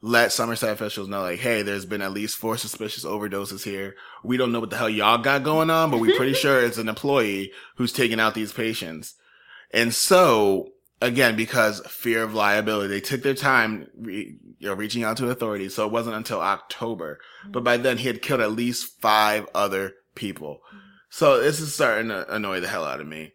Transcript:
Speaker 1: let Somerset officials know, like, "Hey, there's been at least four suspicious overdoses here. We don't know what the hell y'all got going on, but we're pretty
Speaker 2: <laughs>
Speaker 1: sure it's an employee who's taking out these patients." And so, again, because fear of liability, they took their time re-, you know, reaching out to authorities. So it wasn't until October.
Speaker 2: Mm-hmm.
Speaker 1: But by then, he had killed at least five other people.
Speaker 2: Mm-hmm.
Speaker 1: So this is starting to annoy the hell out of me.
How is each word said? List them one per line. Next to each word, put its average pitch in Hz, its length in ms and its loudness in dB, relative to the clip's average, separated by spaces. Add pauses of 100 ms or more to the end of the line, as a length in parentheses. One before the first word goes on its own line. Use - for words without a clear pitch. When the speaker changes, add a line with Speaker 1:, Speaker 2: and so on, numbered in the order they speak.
Speaker 1:
let 117 280 4
Somerset 117 420 -2
officials 104 340 -8
know, 101 140 -4
like, 90 180 -4
"Hey, 117 220 0
there's 101 240 -4
been 101 160 -6
at 95 100 -6
least 104 260 -6
four 113 200 -4
suspicious - 480 -8
overdoses 98 580 -6
here. 98 320 -8 (280)
We 123 120 -2
don't 123 160 2
know 117 80 0
what 110 120 -6
the - 60 -6
hell 117 120 0
y'all 107 300 4
got 139 240 2
going 156 260 2
on, 160 220 2
but 120 80 2
we're - 160 4
pretty 131 180 2
Speaker 2:
<laughs> - 20 0
Speaker 1:
sure 139 280 4
it's 113 160 0
an 110 100 -4
employee 107 640 0 (240)
who's 123 180 -2
taking 113 260 2
out 110 140 4
these 110 180 -4
patients." 98 600 -6 (580)
And 117 220 4
so, 110 760 6 (320)
again, 120 340 4
because 110 520 2
fear 113 360 -2
of 107 100 -4
liability, 104 540 2
they 101 140 -2
took 123 200 -4
their 135 140 0
time 113 600 0
re-, 101 420 -12 (200)
you - 120 -10
know, 98 40 -2
reaching 107 300 -4
out 113 140 -2
to 123 120 -2
authorities. 104 460 -4
So 107 100 0
it 104 60 -4
wasn't 117 240 -2
until 110 260 -4
October. 92 800 -4 (240)
Speaker 2:
Mm-hmm. 101 80 -18
Speaker 1:
But 120 120 -4
by 120 140 4
then, 123 220 0
he 127 80 -4
had 113 160 -4
killed 135 180 0
at 107 120 0
least 120 480 -4
five 107 520 4
other 95 400 -2 (220)
people. 78 540 -10
Speaker 2:
Mm-hmm. - 80 -20 (340)
Speaker 1:
So 139 280 4
this 147 200 2
is 151 160 -8
starting 113 340 0
to 95 240 -6
annoy 98 260 -4
the 87 100 -4
hell 90 160 -4
out 71 160 -6
of 73 60 -12
me. 78 280 -14